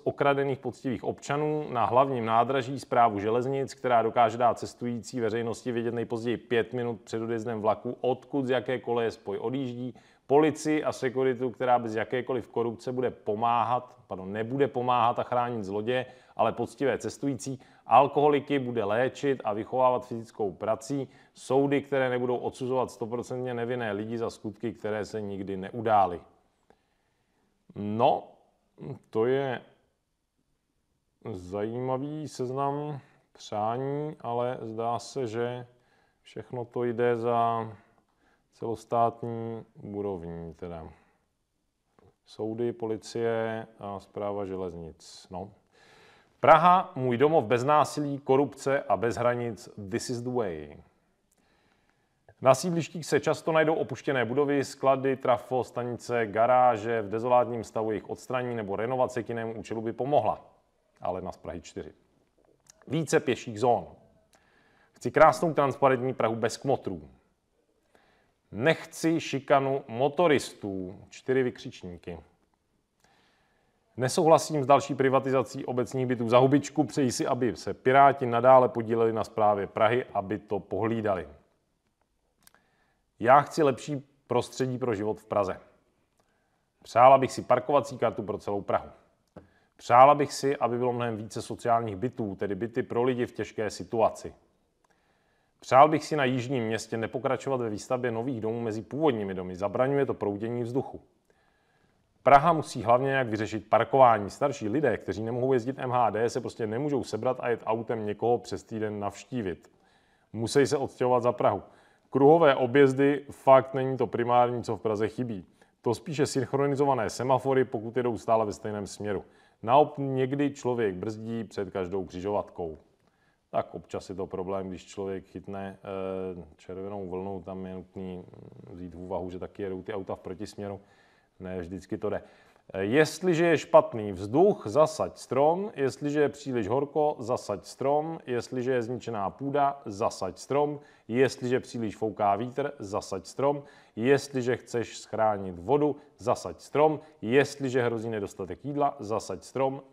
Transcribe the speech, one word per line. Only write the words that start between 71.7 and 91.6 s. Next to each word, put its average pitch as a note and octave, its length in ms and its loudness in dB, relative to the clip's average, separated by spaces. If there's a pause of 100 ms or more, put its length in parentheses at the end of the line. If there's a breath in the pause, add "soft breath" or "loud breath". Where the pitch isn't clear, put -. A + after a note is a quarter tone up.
Nesouhlasím D3+ 640 4
s B2+ 40 -2
další C#3 280 4
privatizací C3 720 0
obecních B2 420 -2
bytů A#2+ 220 -2
za A#2+ 100 8
hubičku. C#3 460 4
Přeji C#3+ 280 0
si, D#3+ 140 -4
aby B2 300 -2
se G2 180 -8
Piráti C3+ 520 6
nadále B2 420 8
podíleli A2+ 440 0
na A2 120 -2
správě G#2 420 0
Prahy, A2 380 2 (100)
aby G2+ 240 -4
to G2 220 -6
pohlídali. G#2 680 -2 (1900)
Já B2+ 200 8
chci C#3+ 220 0
lepší C#3 420 0 (220)
prostředí B2 520 -2
pro B2 160 -2
život G#2 260 -4
v - 60 -20
Praze. G2 340 0 (1200)
Přála C3 360 8
bych C3 140 0
si A2 100 -8
parkovací B2+ 560 0
kartu A2+ 240 -2
pro G2 160 -6
celou G2+ 220 -6
Prahu. F#2+ 280 -4 (880 loud breath)
Přála C3 380 8
bych C#3+ 180 0
si, C#3 240 0
aby A#2+ 220 -2
bylo B2 140 0
mnohem A#2+ 240 -4
více G#2+ 260 -10
sociálních A#2 540 -2